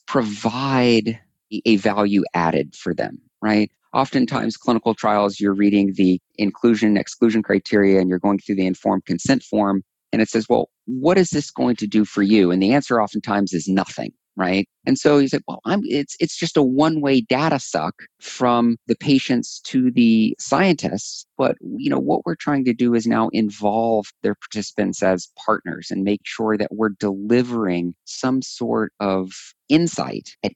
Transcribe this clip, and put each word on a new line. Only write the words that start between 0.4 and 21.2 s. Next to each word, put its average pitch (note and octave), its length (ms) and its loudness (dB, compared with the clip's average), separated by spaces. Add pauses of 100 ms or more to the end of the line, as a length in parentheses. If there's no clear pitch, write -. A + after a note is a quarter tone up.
a, G#2+ 140 -8
a A2+ 100 6
value G2+ 480 2 (100)
added D#2 400 0
for F2 200 -6
them, - 240 -6 (240)
right? G#2+ 280 2 (220)
Oftentimes, B2 640 -2
clinical A2+ 380 0
trials, G#2 460 0
you're G2+ 140 2
reading G2+ 420 2
the F#2 240 2 (160)
inclusion, G#2+ 600 2
exclusion A2 460 0
criteria, G2 580 4
and F#2 80 0
you're F#2 120 0
going G2+ 180 0
through - 160 -4
the F#2+ 120 0
informed G2 380 -2
consent A2+ 380 -2
form. G2 400 -2 (300)
And A2+ 100 0
it G#2+ 60 0
says, A2 200 -2
"Well, - 220 0 (160)
what C3+ 320 0
is F3+ 120 2
this D3 200 -4
going B2 260 -2
to G#2+ 120 -6
do G#2+ 160 2
for G2+ 180 -2
you?" G2 300 4
And F#2+ 100 2
the G2+ 100 4
answer B2+ 280 0
oftentimes G#2 520 -2
is E2 160 -4
nothing, F#2 440 -4 (240)
right? F#2+ 320 -2 (180)
And C3 100 2
so D3 220 4
you C#3 100 4
say, C3+ 200 -2
"Well, - 160 -10
I'm, F#3 200 0
it's, C#3+ 360 -6
it's - 160 -4
just - 200 -4
a D#3 60 6
one-way C#3 600 2
data C#3+ 360 0
suck D#2+ 360 -4 (260)
from A#2+ 560 0 (100)
the - 100 0
patients C3 680 0
to B2+ 240 0
the A2+ 480 4
scientists." D3 880 -2 (100)